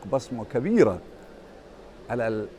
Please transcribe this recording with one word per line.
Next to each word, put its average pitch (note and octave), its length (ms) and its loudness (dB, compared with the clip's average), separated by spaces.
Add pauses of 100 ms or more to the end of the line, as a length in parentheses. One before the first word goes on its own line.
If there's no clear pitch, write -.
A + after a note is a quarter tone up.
(120)
بصمة B2+ 320 -2
كبيرة D#3 540 4 (1120)
على A2+ 360 0 (120)